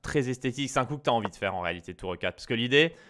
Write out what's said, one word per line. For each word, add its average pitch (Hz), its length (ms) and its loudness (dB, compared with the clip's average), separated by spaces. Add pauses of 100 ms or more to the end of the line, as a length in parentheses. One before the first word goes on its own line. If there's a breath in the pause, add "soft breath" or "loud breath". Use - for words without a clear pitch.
très 135 260 0
esthétique. 131 420 -2
C'est 139 100 2
un 123 60 0
coup 147 100 -6
que 131 60 -12
t'as 139 100 2
envie 104 180 2
de - 60 -20
faire 95 180 -2
en 92 60 -6
réalité, 87 340 -4
tour 92 200 -6
E - 20 -8
quatre. 92 180 -2
Parce - 120 -14
que 123 80 0
l'idée 135 400 4 (160 loud breath)